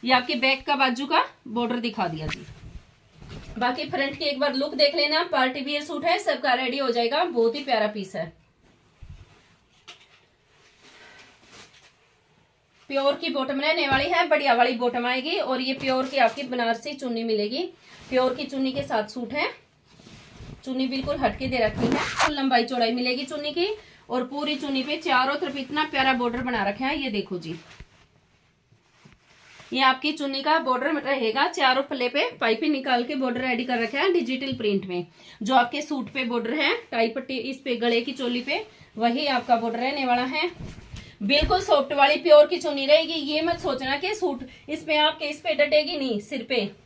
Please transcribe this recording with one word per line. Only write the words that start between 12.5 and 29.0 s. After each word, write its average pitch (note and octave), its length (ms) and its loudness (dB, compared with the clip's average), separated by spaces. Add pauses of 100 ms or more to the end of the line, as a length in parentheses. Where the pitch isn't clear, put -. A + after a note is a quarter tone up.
Pure C#4 260 2
की C#4+ 160 -4
bottom C4+ 300 -2
रहने D#4 260 2
वाली C4+ 180 2
है, F4 220 2
बढ़िया C#4 260 4
वाली B3 220 4
bottom A#3+ 300 0
आएगी। C4 320 -2
और B3+ 240 -2
ये C4 140 -2
pure C4 300 0
की C4+ 140 -4
आपकी A#3+ 260 2
बनारसी B3 500 -2
चुन्नी A#3 280 -4
मिलेगी, A3 400 -2 (460)
Pure B3+ 260 2
की D4 100 -6
चुन्नी C4 260 -2
के C#4 120 -4
साथ G#3+ 260 -2
suit A#3+ 240 -8
है। D#4+ 160 -2 (1120)
चुन्नी C4 240 -2
बिल्कुल C4+ 300 -4
हटके C4 300 -2
दे B3 120 -2
रखी A3+ 260 0
है। B3+ 180 2 (120)
फुल D4 200 2
लंबाई C4 300 2
चौड़ाई A#3+ 280 0
मिलेगी B3+ 320 -2
चुन्नी D4 260 -6
की। F4 160 0 (380)
और B3 200 -2
पूरी D4 300 -4
चुन्नी C#4 280 -2
पे D4+ 160 -4
चारों C4+ 360 2
तरफ C#4+ 220 -4
इतना D4 280 -2
प्यारा C4 300 2
border A#3+ 260 -2
बना A#3+ 220 -2
रखा G#3 220 -2
है। D4 140 -2
ये C4+ 120 -4
देखो G3 280 -4
जी, E3 160 -8 (2250)